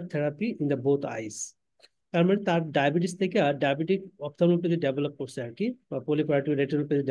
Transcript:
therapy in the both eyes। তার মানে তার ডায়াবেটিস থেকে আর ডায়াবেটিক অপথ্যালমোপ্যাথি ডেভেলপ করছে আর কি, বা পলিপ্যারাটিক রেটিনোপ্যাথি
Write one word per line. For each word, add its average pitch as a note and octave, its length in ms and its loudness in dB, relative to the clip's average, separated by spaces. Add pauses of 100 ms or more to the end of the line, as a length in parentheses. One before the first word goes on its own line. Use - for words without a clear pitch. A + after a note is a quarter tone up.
(120)
therapy D3 380 -2 (120)
in D3+ 100 2
the C3 160 0
both C#3+ 160 2 (140)
eyes। A2 200 -10 (760)
তার E3+ 160 4
মানে G3 200 4
তার E3+ 140 2 (160)
ডায়াবেটিস E3 440 2
থেকে F#3+ 160 0 (100)
আর C#3+ 60 2 (100)
ডায়াবেটিক D#3 360 0 (280)
অপথ্যালমোপ্যাথি E3+ 580 2
ডেভেলপ C#3+ 360 -2
করছে C3 260 -8
আর A#2 120 -12
কি, G3+ 60 0 (240)
বা C#3+ 80 -6 (120)
পলিপ্যারাটিক D3+ 520 2
রেটিনোপ্যাথি D3 500 0